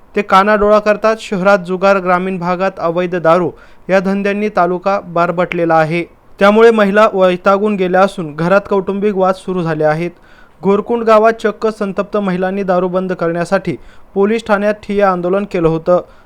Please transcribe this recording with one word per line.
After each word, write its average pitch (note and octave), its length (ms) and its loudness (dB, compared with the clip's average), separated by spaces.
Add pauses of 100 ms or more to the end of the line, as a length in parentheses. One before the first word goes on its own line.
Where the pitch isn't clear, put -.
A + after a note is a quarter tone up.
(140)
ते G#3 80 -2
कानाडोळा G#3 560 2
करतात. G#3 420 0
शहरात G3+ 380 0
जुगार, F#3 400 0
ग्रामीण F#3 400 -2
भागात F3+ 400 -4
अवैध F3 380 -2
दारू E3 340 2 (400)
या F#3+ 100 2
धंद्यांनी G3+ 480 -2
तालुका F#3 560 0
बारबटलेला E3+ 680 -2
आहे, D#3+ 280 2 (360)
त्यामुळे G#3+ 320 6
महिला G#3+ 420 2
वैतागून G3 640 0
गेल्या F#3 240 0
असून F#3 340 -2
घरात F3 260 2 (100)
कौटुंबिक G3 460 -2
वाद F#3 180 0
सुरू F#3 280 -6
झाले D#3 220 -2
आहेत. D#3+ 260 0 (500)
घोरकुंड G#3 440 0
गावात A3 380 4
चक्क G#3+ 260 -2
संतप्त G3+ 480 -6
महिलांनी F#3+ 460 -2
दारू F#3 260 0
बंद F#3 240 -4
करण्यासाठी E3+ 640 -2 (380)
पोलीस G#3+ 320 0
ठाण्यात G#3 360 0
ठिय्या G3+ 280 0
आंदोलन F3+ 340 -2
केलं F3 240 -2
होतं. D#3+ 340 0 (220)